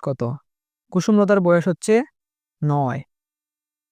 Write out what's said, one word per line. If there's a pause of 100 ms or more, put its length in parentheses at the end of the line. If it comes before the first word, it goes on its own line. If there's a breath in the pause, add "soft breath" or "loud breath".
কত? (720)
কুসুমলতার
বয়স
হচ্ছে (640)
নয়। (920)